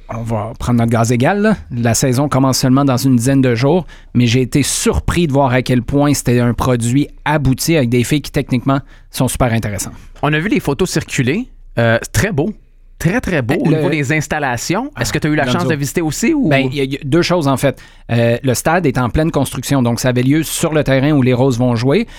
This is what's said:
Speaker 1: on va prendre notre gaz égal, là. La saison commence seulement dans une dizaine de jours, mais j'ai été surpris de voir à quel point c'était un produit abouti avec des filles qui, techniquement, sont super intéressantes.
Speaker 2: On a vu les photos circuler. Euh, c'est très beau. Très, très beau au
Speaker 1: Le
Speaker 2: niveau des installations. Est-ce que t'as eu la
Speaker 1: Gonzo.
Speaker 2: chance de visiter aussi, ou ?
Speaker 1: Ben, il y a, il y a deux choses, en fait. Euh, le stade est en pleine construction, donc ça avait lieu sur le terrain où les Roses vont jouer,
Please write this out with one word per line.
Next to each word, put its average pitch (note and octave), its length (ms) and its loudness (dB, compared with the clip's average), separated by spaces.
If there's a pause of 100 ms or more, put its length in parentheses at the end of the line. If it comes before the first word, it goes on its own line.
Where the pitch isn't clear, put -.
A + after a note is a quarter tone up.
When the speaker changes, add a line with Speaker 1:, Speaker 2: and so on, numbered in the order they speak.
Speaker 1:
on A2+ 140 -8
va A2+ 340 -6
prendre A#2+ 220 0
notre A#2 140 2
gaz A2+ 180 2
égal, D3 320 2
là. G#3+ 140 2 (160)
La A#2 220 0
saison C#3 340 0
commence C3 300 2
seulement C3+ 260 2
dans C3+ 120 2
une C3 200 2
dizaine C3+ 240 2
de B2+ 160 2
jours, C#3 280 2 (300)
mais B2 140 4
j'ai B2+ 140 2
été C3 200 0
surpris - 640 0
de C#3 60 -2
voir C3+ 200 2
à B2+ 100 2
quel B2+ 200 0
point C#3+ 320 2
c'était B2 240 0
un A#2+ 160 2
produit B2 540 0 (160)
abouti C#3+ 520 0
avec B2+ 120 2
des A#2+ 160 2
filles D3+ 180 -2
qui, - 80 -10
techniquement, C3+ 480 -2 (320)
sont - 160 -2
super A#2+ 260 -2
intéressantes. A2 420 -6 (280)
Speaker 2:
On D3 100 0
a D#3+ 60 0
vu D#3+ 100 -2
les A#3 120 0
photos C#3+ 280 -2
circuler. D#3 600 -2 (280)
Euh, A#2 260 2
c'est - 100 -14
très - 180 0
beau. F3 240 -2 (440)
Très, F#3+ 220 0
très D#3 220 -2
beau A#2+ 140 0
au A#3 140 0
Speaker 1:
Le D#3 60 4
Speaker 2:
niveau C#3+ 140 0
des D3 200 -2
installations. D#3 880 -2
Est-ce B2 140 -2
que D#3 60 -2
t'as D#3 100 -2
eu D3+ 60 0
la D3+ 100 2
Speaker 1:
Gonzo. B2 140 0
Speaker 2:
chance B2+ 100 0
de D#3 60 -4
visiter C#3+ 260 -4
aussi, E3+ 320 0
ou ? C#4 160 0
Speaker 1:
Ben, C#3 120 2
il C3 140 -2
y C#3+ 60 -4
a, C3+ 40 2
il C3+ 100 -6
y - 20 -8
a - 80 -10
deux D3 160 2
choses, E3+ 260 0
en C3+ 120 0
fait. C3 200 0 (320)
Euh, A#2 320 2
le B2+ 120 0
stade E3 320 0
est B2 100 0
en B2 140 -2
pleine D#3 200 0
construction, C#3 520 -2
donc A#2+ 180 0
ça C3+ 80 0
avait B2 140 0
lieu C#3+ 200 2
sur - 300 -2
le D3+ 100 2
terrain C3+ 300 2
où C#3+ 80 4
les B2+ 140 2
Roses B2 240 2
vont B2 180 0
jouer, C#3 300 0 (120)